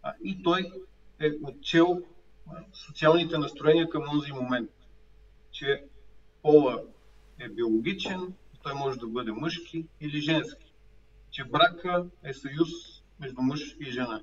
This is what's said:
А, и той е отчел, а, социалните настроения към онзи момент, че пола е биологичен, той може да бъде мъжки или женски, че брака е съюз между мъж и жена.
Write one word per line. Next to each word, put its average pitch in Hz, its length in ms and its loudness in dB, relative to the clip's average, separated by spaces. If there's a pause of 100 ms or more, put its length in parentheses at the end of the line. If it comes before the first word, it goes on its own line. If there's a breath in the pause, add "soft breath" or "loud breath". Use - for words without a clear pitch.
А, - 100 -6 (100)
и 190 200 -8
той 180 280 2 (480)
е 156 100 2 (140)
отчел, 175 580 2 (460)
а, 151 80 -16 (180)
социалните 160 640 2
настроения 156 520 4
към 151 140 -4 (100)
онзи 143 180 -2
момент, 127 380 -4 (840)
че - 320 -4 (580)
пола 143 420 8 (560)
е 120 100 -10
биологичен, 180 840 -2 (300)
той 143 100 -6
може 135 260 -2
да 117 80 -8
бъде 113 240 -4
мъжки 165 540 -6 (160)
или 147 200 -6
женски, - 520 -4 (580)
че 135 120 -10
брака 175 640 2 (180)
е 135 100 -10
съюз 147 360 -2 (500)
между 127 220 -8
мъж 143 380 -2
и 135 120 -10
жена. 117 320 -6